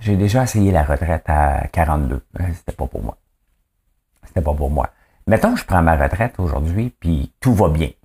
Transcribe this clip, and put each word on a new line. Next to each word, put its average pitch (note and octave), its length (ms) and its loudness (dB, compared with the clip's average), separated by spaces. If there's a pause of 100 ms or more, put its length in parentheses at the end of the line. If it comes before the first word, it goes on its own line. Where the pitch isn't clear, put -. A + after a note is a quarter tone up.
J'ai G#2 160 0
déjà G2+ 260 2
essayé G#2 300 2
la E2 100 4
retraite D2+ 460 -2
à D2 400 0
quarante-deux. D2+ 560 -2 (160)
Hein, F2+ 120 -2
c'était - 200 -10
pas - 160 -8
pour - 140 -10
moi. - 140 -10 (1080)
C'était - 160 -4
pas D2+ 120 -2
pour D2 160 -2
moi. C#2+ 200 -2 (380)
Mettons A3 260 2
que G#3+ 60 -4
je - 40 -12
prends F2+ 180 2
ma E2 140 4
retraite D#2+ 420 -2
aujourd'hui, E2+ 600 -2
puis D#2+ 400 -2
tout B2+ 160 2
va F#2+ 140 4
bien, D#2 220 0 (140)